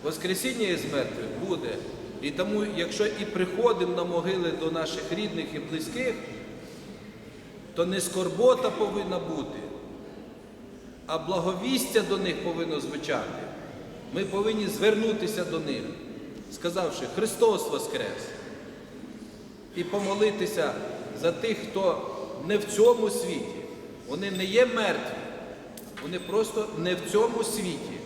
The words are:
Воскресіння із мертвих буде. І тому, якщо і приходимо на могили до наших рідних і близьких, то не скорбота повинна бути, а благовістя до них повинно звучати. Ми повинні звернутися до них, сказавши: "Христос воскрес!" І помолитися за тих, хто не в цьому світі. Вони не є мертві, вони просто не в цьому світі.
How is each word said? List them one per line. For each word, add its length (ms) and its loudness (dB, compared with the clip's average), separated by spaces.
Воскресіння 640 0
із 160 2
мертвих 320 0
буде. 220 0
І 100 -2
тому, 340 2
якщо 280 2
і 280 0
приходимо 600 4
на 80 2
могили 480 2
до 200 0
наших 400 -2
рідних 420 -2
і 60 -4
близьких, 560 -2
то 100 4
не 160 0
скорбота 680 4
повинна 500 0
бути, 400 -4
а 120 0
благовістя 840 2
до 160 2
них 260 0
повинно 360 -2
звучати. 600 -2
Ми 120 0
повинні 420 2
звернутися 760 4
до 160 -2
них, 240 -2
сказавши: 540 -2
"Христос 540 4
воскрес!" 540 -2
І 80 0
помолитися 880 2
за 100 6
тих, 260 0
хто 420 2
не 100 4
в 80 2
цьому 440 8
світі. 460 -2
Вони 240 -4
не 140 0
є 200 8
мертві, 520 0
вони 160 -4
просто 480 0
не 180 2
в 160 -6
цьому 320 4
світі. 500 -2